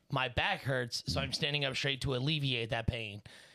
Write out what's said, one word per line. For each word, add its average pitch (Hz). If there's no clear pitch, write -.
"My 131
back 165
hurts, 127
so 147
I'm 135
standing 147
up 131
straight 139
to 131
alleviate 131
that 113
pain." 107